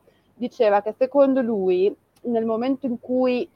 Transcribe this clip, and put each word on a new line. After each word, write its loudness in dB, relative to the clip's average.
Diceva 0
che -6
secondo 2
lui 0
nel -2
momento -4
in -4
cui -2